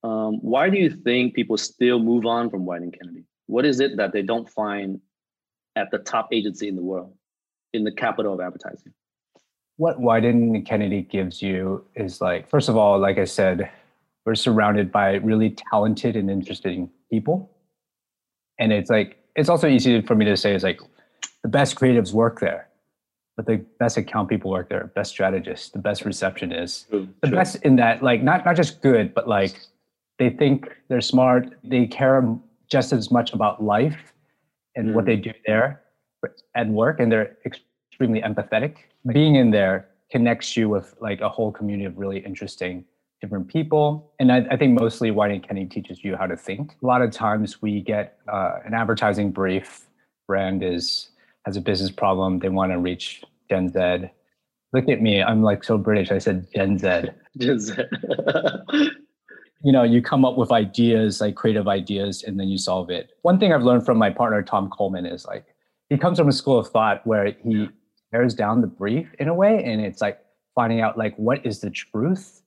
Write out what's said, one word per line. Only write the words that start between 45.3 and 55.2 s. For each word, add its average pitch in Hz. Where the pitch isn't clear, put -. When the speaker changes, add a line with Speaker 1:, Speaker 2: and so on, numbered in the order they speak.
Speaker 2:
Kennedy 98
teaches 92
you 95
how 95
to 87
think. 120
A -
lot 127
of 117
times 107
we 104
get, 104
uh, 98
an 110
advertising 104
brief, 95
brand 95
is, 87
has 98
a 98
business 95
problem, 95
they 95
wanna 92
reach 90
Gen 92
Z. 90
Look -
at 123
me, 101